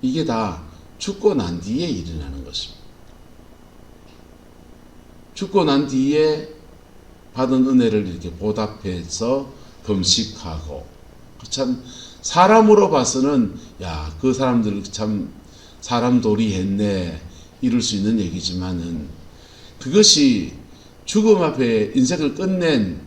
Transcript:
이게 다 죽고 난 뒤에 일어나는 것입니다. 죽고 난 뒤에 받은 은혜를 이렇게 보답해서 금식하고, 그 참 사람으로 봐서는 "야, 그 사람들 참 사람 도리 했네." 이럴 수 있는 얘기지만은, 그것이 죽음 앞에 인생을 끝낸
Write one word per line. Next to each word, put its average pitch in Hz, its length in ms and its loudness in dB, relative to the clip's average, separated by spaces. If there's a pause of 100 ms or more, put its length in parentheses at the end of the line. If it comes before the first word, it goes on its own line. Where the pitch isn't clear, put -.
이게 135 240 -2
다 110 380 -4 (340)
죽고 196 380 0
난 87 260 -4
뒤에 123 260 -4
일어나는 78 560 -8
것입니다. - 400 -12 (2500)
죽고 190 300 0
난 143 240 2
뒤에 151 640 2 (840)
받은 127 340 2
은혜를 113 400 4
이렇게 85 240 -10
보답해서 107 1160 -4 (340)
금식하고, 82 1000 -4 (540)
그 - 100 -18
참 127 340 -2 (380)
사람으로 208 680 6
봐서는 131 680 0 (260)
"야, 80 400 -10
그 131 120 2
사람들 113 500 0
참 107 500 -4 (480)
사람 123 400 2
도리 107 320 2
했네." 95 680 -2 (420)
이럴 120 200 0
수 104 140 -4
있는 107 240 0
얘기지만은, 87 880 -6 (720)
그것이 135 760 4 (520)
죽음 214 360 4
앞에 117 540 0
인생을 143 400 0
끝낸 160 720 -2